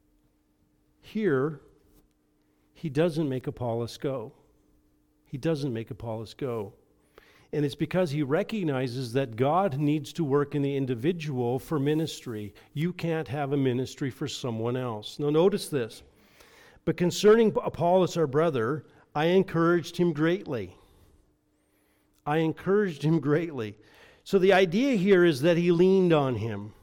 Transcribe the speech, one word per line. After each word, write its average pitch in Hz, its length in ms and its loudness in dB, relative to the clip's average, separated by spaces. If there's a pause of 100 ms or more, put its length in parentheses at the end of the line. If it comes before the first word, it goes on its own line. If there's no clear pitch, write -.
(1000)
here, 151 600 -2 (1120)
he - 160 -10
doesn't 156 380 0
make 127 200 -6
Apollos 117 500 -6
go. 131 360 -8 (920)
He - 120 -12
doesn't 143 360 -2
make 113 160 -8
Apollos 113 460 -10
go. 117 380 -6 (800)
And 147 120 0
it's 139 80 -2
because 170 380 -2
he 151 100 -2
recognizes 135 920 -4
that 131 220 -2
God 143 440 0
needs 147 340 -2
to 170 100 -4
work 143 300 0
in 143 80 -2
the 139 140 -2
individual 135 840 -2
for 147 220 -4
ministry. 135 720 -4 (200)
You 160 200 -4
can't 165 360 -4
have 143 240 -4
a 147 40 2
ministry 131 540 -2
for 147 160 -6
someone 120 480 -4
else. 120 420 -8
Now 147 120 -2
notice 180 400 2
this. 120 340 -6 (800)
But 160 140 -2
concerning 208 560 4 (100)
Apollos, 175 540 0
our 160 100 2
brother, 135 580 0 (300)
"I 147 120 0
encouraged 170 720 2
him 175 160 2
greatly." 151 640 -2 (1500)
I 151 100 0
encouraged 165 640 0
him 160 160 4
greatly. 143 580 -2 (460)
So - 160 2
the 190 140 6
idea 196 420 4
here 185 280 6
is 156 180 4
that 165 160 4
he 175 140 4
leaned 185 400 6
on 135 240 2
him. 104 480 -6